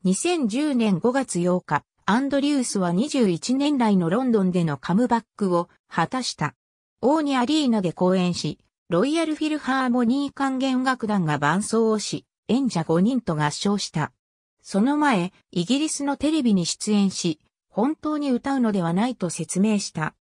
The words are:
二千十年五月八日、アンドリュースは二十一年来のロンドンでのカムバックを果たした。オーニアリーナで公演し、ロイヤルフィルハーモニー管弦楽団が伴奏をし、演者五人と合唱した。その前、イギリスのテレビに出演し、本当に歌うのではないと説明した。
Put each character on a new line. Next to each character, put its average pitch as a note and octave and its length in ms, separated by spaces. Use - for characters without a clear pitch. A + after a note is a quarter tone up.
二 F#3 120
千 E4 340
十 C#4 260
年 G#3+ 240
五 A#3+ 140
月 C4 280
八 F3+ 200
日、 - 240
ア G#3 140
ン C#4 100
ド C#4 120
リ C#4+ 120
ュ C#4 80
ー A#3+ 40
ス - 140
は F3 140
二 A3 160
十 B3 200
一 F3 260
年 C#4+ 240
来 G#3+ 180
の E3+ 140
ロ B3 140
ン B3 80
ド G3+ 100
ン F#3 80
で F3 140
の D3 120
カ - 180
ム A#3+ 120
バ A#3 160
ッ - 20
ク F#3 200
を F3 120
果 E3 200
た C4 160
し - 100
た。 D3 220
オ D4 180
ー - 20
ニ C#4+ 160
ア B3 80
リ D4+ 220
ー B3 40
ナ A3 100
で F3 120
公 F#3 240
演 F3+ 180
し、 - 240
ロ F3 160
イ C#4+ 100
ヤ E4 100
ル D#4 120
フ D#4 80
ィ D4+ 60
ル D4+ 80
ハ C4 280
ー B3 40
モ B3 120
ニ C#4 280
ー - 40
管 C4 240
弦 C4 240
楽 B3+ 240
団 G3+ 180
が D3+ 140
伴 D#3 240
奏 A3+ 280
を G#3+ 100
し、 - 260
演 B3+ 200
者 E3+ 160
五 E3 160
人 A#3 200
と D#3+ 160
合 D3 160
唱 G3+ 260
し - 120
た。 D3+ 220
そ - 180
の C#4+ 180
前、 G#3+ 340
イ F3 120
ギ B3+ 140
リ D#4 100
ス - 160
の C#4 120
テ D4+ 160
レ D#4 100
ビ A#3 100
に F3 140
出 - 260
演 G3 180
し、 - 300
本 C4+ 240
当 D4+ 240
に C#4+ 140
歌 C4+ 220
う C4 60
の A3 120
で F#3+ 100
は E3 100
な G3+ 140
い B3+ 80
と F3 160
説 E3+ 300
明 G#3 180
し - 140
た。 D#3 220